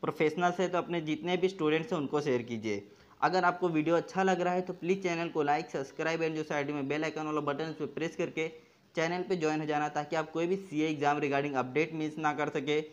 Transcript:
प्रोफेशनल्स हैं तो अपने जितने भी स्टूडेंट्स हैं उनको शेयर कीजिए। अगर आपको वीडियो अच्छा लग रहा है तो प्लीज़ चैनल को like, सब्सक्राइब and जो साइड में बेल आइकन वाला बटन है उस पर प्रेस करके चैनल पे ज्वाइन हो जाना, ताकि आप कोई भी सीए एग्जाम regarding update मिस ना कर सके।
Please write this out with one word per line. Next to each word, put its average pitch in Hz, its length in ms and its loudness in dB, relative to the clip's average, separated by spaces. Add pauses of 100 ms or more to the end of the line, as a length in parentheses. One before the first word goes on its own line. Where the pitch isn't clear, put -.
प्रोफेशनल्स 160 580 2
हैं 180 120 2
तो 180 60 2
अपने 170 220 -2
जितने 156 360 -2
भी 180 120 2
स्टूडेंट्स 160 440 2
हैं 175 80 0
उनको 147 200 0
शेयर 127 220 2
कीजिए। 110 400 -4 (380)
अगर 175 240 4
आपको 175 240 2
वीडियो 160 280 2
अच्छा 165 260 0
लग 185 180 4
रहा 180 140 2
है 180 60 2
तो 180 120 -6
प्लीज़ 180 300 -2
चैनल 170 260 -2
को 156 160 0
like, 151 280 0
सब्सक्राइब 160 480 -2
and 160 160 0
जो 156 60 -2
साइड 147 280 -2
में 143 180 -2
बेल 151 160 0
आइकन 156 220 -4
वाला 151 160 0
बटन 147 220 -2
है 160 60 -6
उस 151 60 -8
पर 147 180 -4
प्रेस 165 220 -4
करके 160 320 -2 (460)
चैनल 170 280 0
पे 185 140 0
ज्वाइन 156 240 2
हो 156 60 -2
जाना, 151 220 0
ताकि 147 280 -2
आप 156 140 -2
कोई 165 160 0
भी 185 100 2
सीए 156 320 -2
एग्जाम 147 320 2
regarding 143 360 0
update 139 380 0
मिस 156 240 -4
ना 156 160 2
कर 147 140 0
सके। 147 320 0 (120)